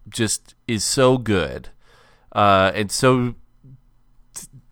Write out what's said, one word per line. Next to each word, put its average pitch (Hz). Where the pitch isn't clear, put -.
just -
is 110
so 131
good, 92
uh, 98
and 104
so 127
d-, -